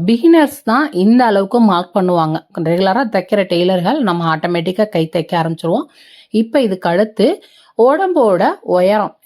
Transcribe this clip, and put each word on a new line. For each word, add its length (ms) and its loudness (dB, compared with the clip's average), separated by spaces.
பிகினர்ஸ் 580 2
தான் 280 0
இந்த 340 2
அளவுக்கு 340 0
மார்க் 360 0
பண்ணுவாங்க. 420 0
ரெகுலரா 460 0
தைக்கிற 380 -2
டெய்லர்கள் 560 -2
நம்ம 280 -2
ஆட்டோமேட்டிக்கா 640 -2
கை 180 -2
தைக்க 260 -6
ஆரம்பிச்சிருவோம். 520 -2
இப்ப 280 0
இதுக்கு 280 -2
அடுத்து 380 0
உடம்போட 640 2
உயரம் 460 0